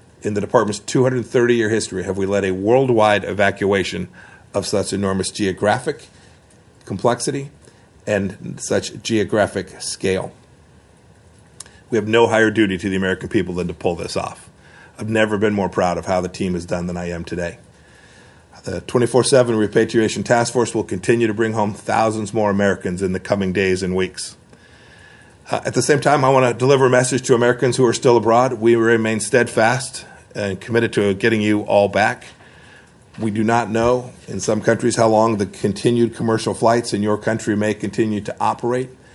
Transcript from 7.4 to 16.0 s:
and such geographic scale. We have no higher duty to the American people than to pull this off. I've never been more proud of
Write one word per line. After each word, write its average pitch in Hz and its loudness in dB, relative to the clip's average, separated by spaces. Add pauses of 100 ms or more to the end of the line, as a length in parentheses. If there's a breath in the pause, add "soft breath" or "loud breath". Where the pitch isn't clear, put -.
and 98 -4
such - -4
geographic 101 -2
scale. - -4 (1600 loud breath)
We 113 0
have 104 -2
no 117 4
higher 110 4
duty 101 0
to 104 -6
the 95 -2
American 95 -2
people 90 -2
than 87 -4
to 90 -8
pull 87 -2
this 85 -8
off. - -10 (500 loud breath)
I've 107 -8
never 110 0
been 104 2
more 95 0
proud 90 -2
of 85 -8